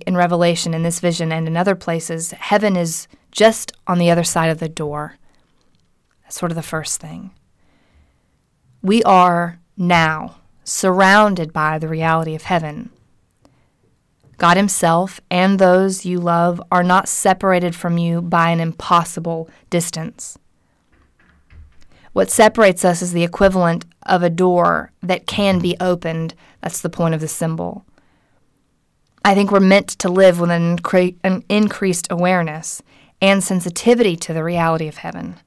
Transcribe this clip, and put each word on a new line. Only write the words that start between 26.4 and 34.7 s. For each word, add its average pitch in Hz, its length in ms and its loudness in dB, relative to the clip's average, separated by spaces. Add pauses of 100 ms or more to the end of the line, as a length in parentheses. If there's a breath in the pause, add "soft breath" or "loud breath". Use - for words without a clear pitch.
That's - 180 -8
the 175 80 -6
point 165 260 -2
of 156 60 -4
the 156 80 -6
symbol. 170 560 -6 (1400)
I 202 120 4
think 196 160 2
we're 202 100 4
meant 196 280 4
to - 200 -6
live 180 320 6
with 175 100 0
an 170 280 0
incre-, 180 440 0
an 185 280 -2
increased 202 600 0
awareness 170 720 -2 (400 soft breath)
and 196 240 2
sensitivity 185 720 0
to - 160 -10
the 160 100 -4
reality 165 460 -2